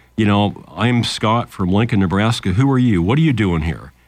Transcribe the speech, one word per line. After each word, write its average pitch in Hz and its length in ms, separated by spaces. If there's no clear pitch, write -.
you 110 80
know, 101 400
"I'm 117 300
Scott 113 440
from 90 200
Lincoln, 104 320
Nebraska. 98 500
Who 131 220
are 127 40
you? 113 240
What 110 160
are 160 40
you 160 100
doing 92 300
here?" 69 320